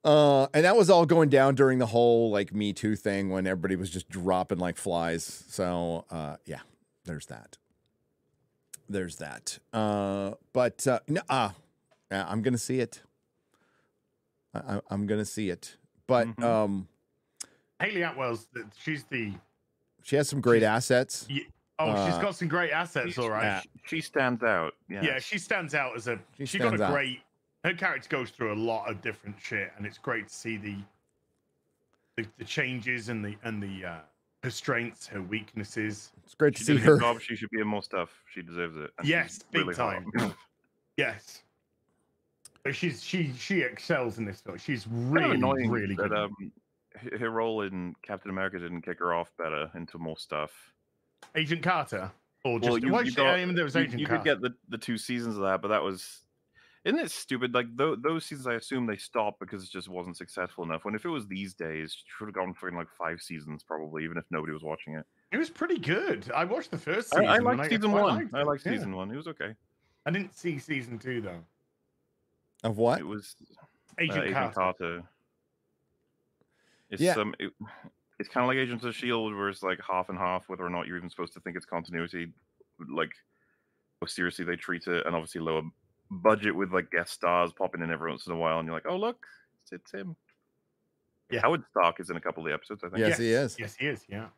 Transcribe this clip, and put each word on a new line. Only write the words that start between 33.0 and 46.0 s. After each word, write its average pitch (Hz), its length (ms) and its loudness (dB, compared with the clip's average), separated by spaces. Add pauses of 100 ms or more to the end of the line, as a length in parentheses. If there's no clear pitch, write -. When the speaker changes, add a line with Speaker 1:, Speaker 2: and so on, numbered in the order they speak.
Speaker 3:
and 110 160 -4
the, 104 180 -8
and 107 200 -4
the, 95 220 -8
uh, 85 100 -8 (480)
her 127 80 -4
strengths, 117 560 -4
her 101 140 -8
weaknesses. 107 880 -6 (140)
Speaker 1:
It's - 100 -20
great 147 200 6
to - 40 -8
Speaker 2:
She - 60 -4
Speaker 1:
see 151 80 6
Speaker 2:
did 120 100 6
a - 20 2
good 160 100 12
Speaker 1:
her. - 40 4
Speaker 2:
job. 120 220 2
She 117 160 -6
should 107 120 -8
be 110 120 0
in 107 60 2
more 104 140 0
stuff. 90 280 -2 (220)
She 92 100 -12
deserves 85 340 -6
it. 76 240 -8
And 143 80 -2
Speaker 3:
Yes, 160 280 0
Speaker 2:
she's - 160 -16
Speaker 3:
big 165 140 0
Speaker 2:
really 87 100 -2
hot. 98 280 -2 (140)
Speaker 3:
time. 101 220 0
Speaker 2:
<laughs> - 40 -20 (540)
Speaker 3:
Yes. 117 440 -4 (1200)
But 139 120 -2
she's, 165 280 -2
she, 160 340 -2
she 185 240 0
excels 123 580 -2
in 107 60 -2
this 98 160 -8
film. 87 160 -12
She's 120 260 -4
Speaker 2:
Kinda 117 280 -4
Speaker 3:
really, 165 240 4
Speaker 2:
annoying 127 360 4
Speaker 3:
really 101 240 0
Speaker 2:
that, 101 140 0